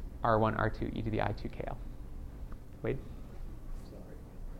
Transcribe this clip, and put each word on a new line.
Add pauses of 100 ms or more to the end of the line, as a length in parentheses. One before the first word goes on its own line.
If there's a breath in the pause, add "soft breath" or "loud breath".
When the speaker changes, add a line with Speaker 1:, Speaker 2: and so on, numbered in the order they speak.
(240)
Speaker 1:
R
one,
R
two,
e
to
the
I,
two
K
L. (1080)
Wade? (840)
Speaker 2:
Sorry. (580)